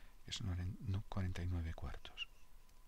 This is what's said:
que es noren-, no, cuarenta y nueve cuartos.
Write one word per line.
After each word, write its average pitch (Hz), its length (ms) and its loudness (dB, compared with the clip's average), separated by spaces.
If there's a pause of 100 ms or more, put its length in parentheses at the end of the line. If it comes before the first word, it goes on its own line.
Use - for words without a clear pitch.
(260)
que - 60 -4
es - 100 0
noren-, 90 380 2
no, 98 280 4
cuarenta 92 340 2
y 90 60 4
nueve 82 240 4
cuartos. - 560 -2 (600)